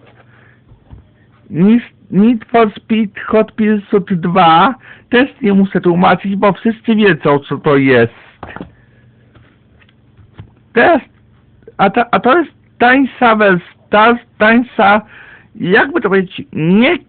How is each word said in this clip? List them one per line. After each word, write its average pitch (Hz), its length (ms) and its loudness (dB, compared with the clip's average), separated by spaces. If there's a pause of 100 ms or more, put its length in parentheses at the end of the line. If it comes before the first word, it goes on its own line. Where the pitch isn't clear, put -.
(1500)
Nis-, 208 440 0 (180)
Need 220 340 0
for 226 280 0
Speed 220 520 -6
Hot 220 260 -2
Pursuit 208 600 -2
dwa. 175 600 2 (340)
Też 247 200 0 (120)
nie 202 120 0
muszę 196 280 0
tłumaczyć, 180 540 0
bo 196 180 0
wszyscy 226 420 -4
wiedzą, 160 440 0
co 143 180 -10
to 139 200 0
jest. 131 360 2 (2500)
Teraz, 262 280 2 (760)
a 196 120 0
to, 233 240 -4
a 185 60 0
to 254 200 0
jest 294 120 -6 (260)
tańsza 247 580 0
wers-, 196 380 0 (160)
ta-, 220 280 2 (200)
tańsza, 214 640 0 (540)
jakby 262 460 -2
to 208 80 -4
powiedzieć, 185 440 -4
nie 214 440 0 (120)